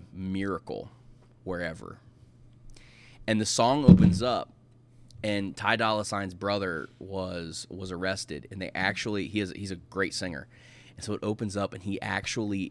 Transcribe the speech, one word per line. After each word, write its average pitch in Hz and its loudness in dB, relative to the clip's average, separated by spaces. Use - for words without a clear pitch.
Miracle 92 -4
Wherever, 87 -6
and 110 2
the 107 2
song 131 4
opens - 10
up, 117 0
and 101 -2
Ty 107 2
Dolla 110 2
Sign's 98 -4
brother 92 -2
was, 92 -6
was 92 -8
arrested, 87 -4
and 98 -8
they 90 -8
actually, 98 -2
he 104 -2
is, 95 -4
he's 98 -8
a 90 -6
great - -4
singer. 85 -8
And - -16
so 107 -6
it - -6
opens 104 -4
up, 98 -2
and 95 -12
he 98 -4
actually, 98 -2